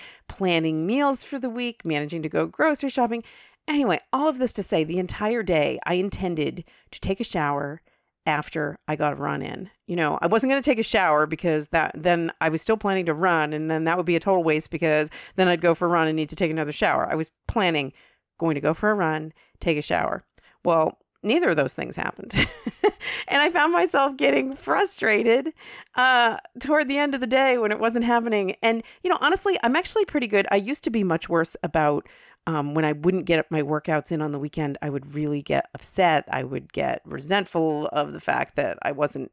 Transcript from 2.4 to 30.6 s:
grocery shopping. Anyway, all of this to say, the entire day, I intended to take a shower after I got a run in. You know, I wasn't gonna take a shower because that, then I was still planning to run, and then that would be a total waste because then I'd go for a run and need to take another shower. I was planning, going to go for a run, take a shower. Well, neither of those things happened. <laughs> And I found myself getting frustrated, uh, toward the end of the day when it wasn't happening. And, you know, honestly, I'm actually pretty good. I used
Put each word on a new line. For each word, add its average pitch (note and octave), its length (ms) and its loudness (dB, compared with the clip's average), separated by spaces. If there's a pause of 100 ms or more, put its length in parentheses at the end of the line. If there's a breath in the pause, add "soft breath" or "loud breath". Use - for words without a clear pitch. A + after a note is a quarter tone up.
grocery C#4+ 440 0
shopping. A#3 320 -2 (460 loud breath)
Anyway, C#4 300 2 (140)
all C#4+ 160 2
of C4+ 100 0
this B3 160 2
to G#3 80 -2
say, E3+ 200 0
the E3 160 -2
entire G#3+ 440 -2
day, D3+ 420 0
I E3+ 100 -2
intended F3+ 720 -2 (260 soft breath)
to - 100 -12
take F#3+ 200 -2
a A#3 40 -4
shower C#3+ 580 -2 (440)
after D3+ 600 -2
I D#3 100 -2
got D3+ 160 0
a C#3+ 40 -6
run D3 260 -4
in. - 280 -12 (160)
You F3 100 -6
know, D3+ 260 0
I D#3+ 40 2
wasn't A3+ 240 2
gonna C4+ 120 0
take A#3 160 2
a A3 60 0
shower D#3 420 4
because D#3 420 -2
that, D#3+ 260 0
then E3 460 0
I D#3+ 80 2
was D#3+ 140 0
still A3 140 2
planning F#3+ 300 -2
to D#3+ 80 0
run, D#3+ 380 2
and D#3 180 -2
then D#3+ 140 0
that E3 120 2
would F3 100 -2
be E3+ 100 2
a E3 40 0
total F#3 240 2
waste D#3 260 0
because D3+ 400 0 (260 loud breath)
then F#3 120 4
I'd F3 120 2
go E3+ 140 4
for F3 120 0
a E3+ 40 2
run E3+ 160 4
and D#3 100 0
need D#3 140 -2
to - 60 -8
take E3+ 140 0
another D#3 220 -2
shower. D3 380 2
I - 40 0
was D#3+ 180 -2 (160)
planning, E3 440 0 (460 soft breath)
going E3 160 0
to C#3+ 60 -2
go D#3 140 0
for G#3 160 0
a G#3+ 40 2
run, D#3 380 -2 (280 soft breath)
take D#3 180 0
a D3 40 -2
shower. - 400 -2 (420 soft breath)
Well, E3 340 2 (240)
neither C4+ 280 2
of E3 60 2
those C#3 180 0
things B2 220 -6
happened. - 380 -8
<laughs> - 100 2 (840 loud breath)
And C#4+ 100 2
I D4 100 4
found E4 220 2
myself D4+ 440 2
getting C4+ 380 0
frustrated, B3+ 1000 0 (420 loud breath)
uh, B3 420 4 (220)
toward C#4+ 300 2
the C#4 100 0
end D4 160 0
of C4 60 -4
the B3+ 80 0
day C4 300 4
when G#3+ 120 2
it G#3+ 80 0
wasn't A#3 260 0
happening. A3+ 560 2
And, A3+ 220 2 (220 loud breath)
you F4+ 60 0
know, F4+ 100 2
honestly, F#4 420 2
I'm C4+ 140 2
actually F#4+ 280 0
pretty C4+ 220 -2
good. G3 240 2
I G3+ 60 4
used G#3 280 0